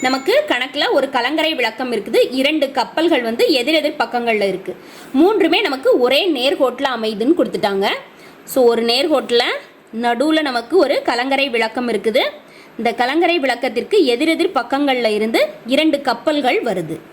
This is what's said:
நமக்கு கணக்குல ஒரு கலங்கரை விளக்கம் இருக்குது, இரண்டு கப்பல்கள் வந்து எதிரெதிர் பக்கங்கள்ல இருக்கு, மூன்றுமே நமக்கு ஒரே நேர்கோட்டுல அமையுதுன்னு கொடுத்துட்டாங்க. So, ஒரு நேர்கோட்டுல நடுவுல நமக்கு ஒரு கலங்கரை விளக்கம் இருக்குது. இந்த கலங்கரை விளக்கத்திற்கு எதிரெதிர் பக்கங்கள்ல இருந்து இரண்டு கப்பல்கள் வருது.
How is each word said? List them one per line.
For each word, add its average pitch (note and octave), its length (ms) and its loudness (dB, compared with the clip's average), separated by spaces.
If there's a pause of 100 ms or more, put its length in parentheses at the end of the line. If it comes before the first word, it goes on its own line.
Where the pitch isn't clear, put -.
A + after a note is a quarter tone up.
நமக்கு C4+ 280 0 (140)
கணக்குல C#4+ 380 -2 (100)
ஒரு C4+ 200 2
கலங்கரை D4+ 440 0
விளக்கம் A#3+ 360 -4
இருக்குது, A3 240 0 (200)
இரண்டு C#4+ 260 2 (120)
கப்பல்கள் D#4 500 0
வந்து A3+ 160 0 (160)
எதிரெதிர் D4+ 420 0
பக்கங்கள்ல A#3 500 -2
இருக்கு, F3+ 200 -8 (480)
மூன்றுமே F4 460 4
நமக்கு C#4 240 0 (160)
ஒரே C4 160 2 (160)
நேர்கோட்டுல C4 580 0
அமையுதுன்னு A3+ 440 0
கொடுத்துட்டாங்க. G3+ 460 0 (680)
So, C4 180 4
ஒரு A#3 180 0
நேர்கோட்டுல B3 540 2 (640)
நடுவுல C#4+ 440 2
நமக்கு A#3+ 360 -2
ஒரு C4 100 2 (140)
கலங்கரை C4+ 360 0 (100)
விளக்கம் A3+ 380 -2
இருக்குது. A3 300 0 (560)
இந்த A3+ 220 -2
கலங்கரை E4+ 440 0
விளக்கத்திற்கு B3 540 -2 (160)
எதிரெதிர் D#4+ 440 0
பக்கங்கள்ல C4 600 0
இருந்து A3+ 240 2 (320)
இரண்டு D4+ 240 2 (100)
கப்பல்கள் D4 500 0 (100)
வருது. E3 280 -6 (160)